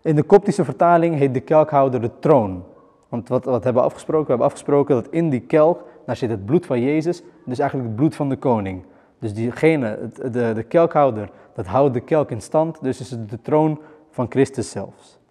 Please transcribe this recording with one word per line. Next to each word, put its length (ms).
In 140
de 80
Koptische 400
vertaling 520
heet 180
de 60
kelkhouder 600
de 180
troon. 440
Want 200
wat, 160
wat 180
hebben 180
we 60
afgesproken? 360
We 60
hebben 180
afgesproken 480
dat 140
in 200
die 100
kelk, 440
daar 100
zit 140
het 160
bloed 200
van 160
Jezus, 420
dus 140
eigenlijk 300
het 100
bloed 160
van 140
de 80
koning. 460
Dus 140
diegene, 680
het, 320
de, 220
de 80
kelkhouder, 640
dat 120
houdt 280
de 60
kelk 320
in 100
stand, 400
dus 180
is 120
het 180
de 120
troon 380
van 200
Christus 400
zelfs. 500